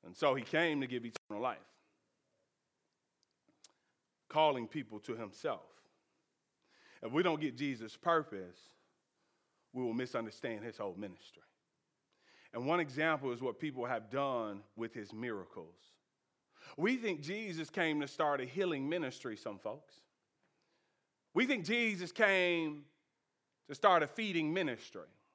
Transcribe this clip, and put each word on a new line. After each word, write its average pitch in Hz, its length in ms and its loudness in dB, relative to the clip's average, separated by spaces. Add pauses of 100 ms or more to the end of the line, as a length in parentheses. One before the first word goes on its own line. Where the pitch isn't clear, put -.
And 90 120 -14
so 139 200 4
he 131 80 -4
came 156 380 2
to 131 60 -2
give 120 180 -4
eternal 107 360 -8
life, 120 160 -2 (2750)
calling 143 380 4
people 110 340 -8
to 117 140 -6
himself. 110 500 -6 (1400)
If 110 100 -8
we 151 120 2
don't 165 160 2
get 143 160 -4
Jesus' 120 400 -6
purpose, 110 640 -2 (1120)
we 127 100 -4
will 117 100 -2
misunderstand 117 720 -4
his 113 140 -10
whole 98 180 -6
ministry. 92 480 -12 (1080)
And 120 120 -4
one 165 140 4
example 147 520 0
is 120 100 -6
what 123 180 -4
people 131 260 -4
have 113 240 -4
done 117 540 -2 (120)
with 113 180 -4
his 107 200 -10
miracles. 98 600 -8 (1000)
We 220 200 2
think 202 240 -2
Jesus 170 480 -6
came 156 320 2
to 143 60 -2
start 143 340 2
a 127 40 -2
healing 147 440 0
ministry, 135 480 -4
some 104 220 -8
folks. 117 360 -10 (1400)
We 220 120 4
think 247 200 0
Jesus 208 460 0
came 175 760 2 (840)
to 147 60 -10
start 180 280 8
a 143 40 2
feeding 165 460 0
ministry. 123 540 -4 (280)